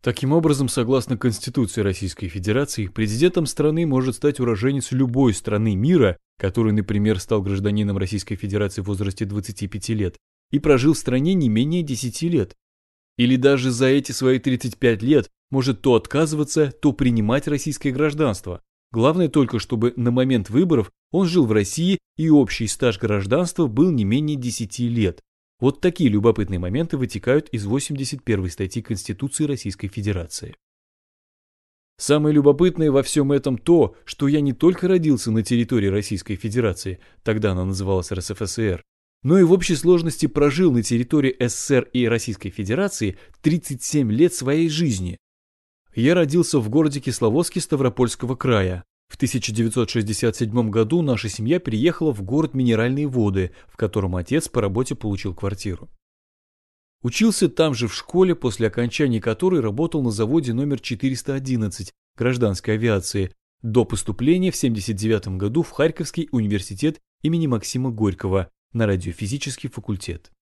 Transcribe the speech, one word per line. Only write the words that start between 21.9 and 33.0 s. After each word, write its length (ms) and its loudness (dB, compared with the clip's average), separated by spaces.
и 120 0
общий 360 4
стаж 320 -2
гражданства 680 0
был 240 4
не 140 2
менее 320 0
десяти 500 -4
лет. 340 0
Вот 220 0
такие 280 2
любопытные 480 2
моменты 400 -2
вытекают 520 -2
из 160 -6
восемьдесят 580 -4
первой 260 -2
статьи 320 -6
Конституции 600 -6
Российской 460 -6
Федерации. 680 -6
Самое 340 2
любопытное 560 4
во 140 4